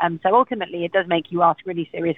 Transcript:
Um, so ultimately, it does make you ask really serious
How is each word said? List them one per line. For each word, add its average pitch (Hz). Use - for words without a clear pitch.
Um, 170
so 190
ultimately, 196
it 175
does 190
make 170
you 175
ask 170
really 170
serious 170